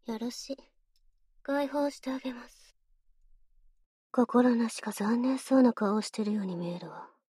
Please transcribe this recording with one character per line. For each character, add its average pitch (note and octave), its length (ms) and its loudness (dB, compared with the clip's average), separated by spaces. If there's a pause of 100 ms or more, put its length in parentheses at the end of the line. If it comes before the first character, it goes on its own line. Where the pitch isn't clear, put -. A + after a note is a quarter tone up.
よ A3+ 140 -6
ろ A#3+ 100 -4
し - 240 -10
い。 - 40 -8 (840)
解 C#4 260 0
放 C#4+ 220 0
し - 100 -10
て C4 120 -6
あ C4 80 -4
げ C4 120 -6
ま A#3+ 160 -14
す。 - 280 -20 (1400)
心 B3 440 4
な A#3 140 0
し - 120 -10
か G#3+ 100 -6
残 A3+ 320 0
念 C4 160 0
そ - 180 0
う C4 60 10
な A#3 100 6
顔 G#3 220 0
を A3 60 0
し - 100 -8
て G#3+ 120 -4
る G#3 80 -2
よ G#3 120 -2
う - 20 -4
に F3+ 100 -6
見 E3+ 120 -4
え F3 100 -6
る F3 140 -12
わ。 - 180 -16 (200)